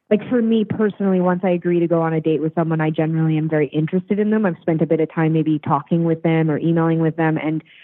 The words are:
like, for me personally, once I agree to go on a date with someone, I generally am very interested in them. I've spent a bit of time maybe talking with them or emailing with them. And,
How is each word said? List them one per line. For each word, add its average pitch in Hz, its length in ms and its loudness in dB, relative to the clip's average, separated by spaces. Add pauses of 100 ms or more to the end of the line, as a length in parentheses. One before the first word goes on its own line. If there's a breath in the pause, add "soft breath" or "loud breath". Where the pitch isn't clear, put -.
like, 208 200 0
for 247 120 0
me 226 240 2
personally, 196 560 0
once 180 220 0
I 190 80 0
agree 175 280 0
to 170 80 0
go 165 140 2
on 160 120 0
a 160 60 0
date 156 220 0
with 156 140 -4
someone, 160 260 -2
I 156 80 0
generally 160 480 0
am 156 100 0
very 151 200 0
interested 185 520 -2
in 208 120 0
them. 220 140 0
I've 170 160 -2
spent 160 200 0
a 165 40 2
bit 156 140 0
of 156 140 0
time 160 200 0
maybe 156 260 0
talking 160 440 0
with 165 200 0
them 160 280 2
or 139 80 0
emailing 165 400 0
with 160 160 0
them. 160 220 0
And, 156 260 -4 (200 loud breath)